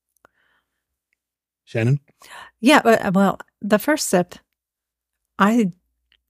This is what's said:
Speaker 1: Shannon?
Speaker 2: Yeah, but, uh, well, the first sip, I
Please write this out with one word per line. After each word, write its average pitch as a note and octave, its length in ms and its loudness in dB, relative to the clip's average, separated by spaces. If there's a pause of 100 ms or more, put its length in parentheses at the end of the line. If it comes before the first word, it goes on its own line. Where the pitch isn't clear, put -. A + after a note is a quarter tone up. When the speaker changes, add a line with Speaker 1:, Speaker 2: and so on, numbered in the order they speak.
(1600)
Speaker 1:
Shannon? A#2+ 360 -2 (600)
Speaker 2:
Yeah, C4+ 240 4
but, A3+ 220 2
uh, G3 80 -4
well, G3 260 0 (220)
the G#3 180 0
first D4+ 280 -4
sip, F3+ 280 -2 (1000)
I G#3 340 0 (580)